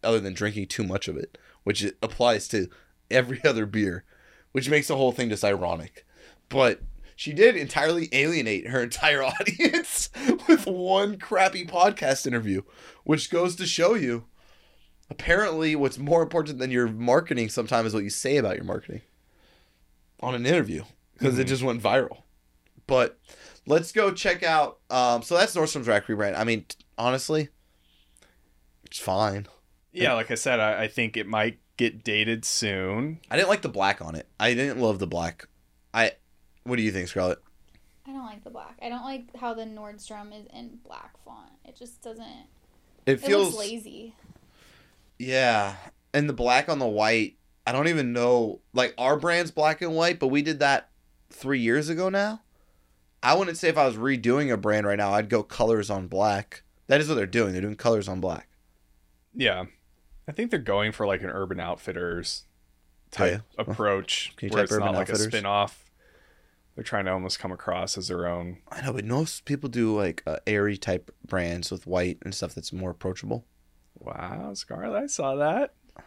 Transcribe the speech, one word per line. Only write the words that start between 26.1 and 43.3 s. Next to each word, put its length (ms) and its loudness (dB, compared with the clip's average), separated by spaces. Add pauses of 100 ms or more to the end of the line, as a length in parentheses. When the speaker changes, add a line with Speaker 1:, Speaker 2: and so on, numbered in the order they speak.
Speaker 1:
I 60 0
mean, 240 0
t-, 100 -14 (220)
honestly, 500 0 (1400)
it's 140 -12
fine. 480 -2 (440)
Speaker 2:
Yeah, 220 0
like 180 -2
I 40 -4
said, 240 0
I, 240 0
I 40 -2
think 300 -4
it 100 -6
might 320 0 (180)
get 260 0
dated 420 0
soon. 760 -2 (120)
Speaker 1:
I 60 -2
didn't 120 4
like 120 2
the 80 -4
black 320 0
on 140 -10
it. 120 -12 (120)
I 140 2
didn't 260 -2
love 200 2
the 80 -2
black. 400 -6 (460)
I, 200 4 (500)
what 140 -4
do 40 2
you 100 2
think, 180 -4
Scarlett? 300 -2 (680)
Speaker 3:
I 40 -16
don't 140 -12
like 180 -16
the 60 -18
black. 320 -18
I 80 -12
don't 140 -12
like 340 -14
how 160 -6
the 100 -10
Nordstrom 760 -16
is 160 -20
in 300 -20
black 300 -20 (100)
font. 280 -20 (140)
It 120 -20
just 240 -20
doesn't, 460 -18 (580)
Speaker 1:
It 80 6
Speaker 3:
it 80 -2
Speaker 1:
feels 320 4